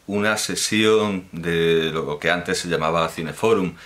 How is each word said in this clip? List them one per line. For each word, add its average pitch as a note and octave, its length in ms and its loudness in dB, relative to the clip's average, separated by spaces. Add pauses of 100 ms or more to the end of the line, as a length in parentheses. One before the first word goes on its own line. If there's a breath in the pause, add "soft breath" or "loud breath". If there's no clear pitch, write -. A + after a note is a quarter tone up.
una G#2 300 0
sesión G#2+ 960 0
de E2 640 2
lo D2+ 260 -4
que E2 100 0
antes F2 280 0
se - 100 -6
llamaba D#2+ 400 0
Cineforum, F2 680 -2 (100)